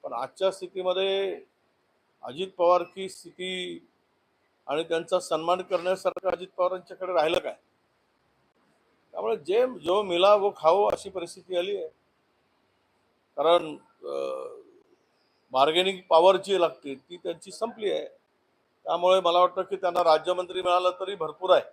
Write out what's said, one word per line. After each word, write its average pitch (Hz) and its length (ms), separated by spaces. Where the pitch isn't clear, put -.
पण 139 100
आजच्या 135 380
स्थितीमध्ये 190 880
अजित 147 240
पवार 175 260
की 190 260
स्थिती 180 760
आणि 147 160
त्यांचा 165 360
सन्मान 170 420
करण्यासारखं 185 680
अजित 175 180
पवारांच्याकडे 180 560
राहिलं 170 260
काय? 127 160
त्यामुळे 208 260
जे, 185 280
जो 190 200
मिला 190 320
वो 196 200
खाओ 180 300
अशी 196 240
परिस्थिती 180 480
आली 190 200
आहे. 165 100
कारण, 160 380
अ, 67 420
बार्गेनिंग 165 460
पॉवर 175 280
जी 185 240
लागते 143 340
ती 175 220
त्यांची 170 340
संपली 220 400
आहे. 147 160
त्यामुळे 180 380
मला 175 180
वाटतं 180 220
की 185 140
त्यांना 180 280
राज्यमंत्री 175 580
मिळालं 180 280
तरी 185 260
भरपूर 165 340
आहे. 156 120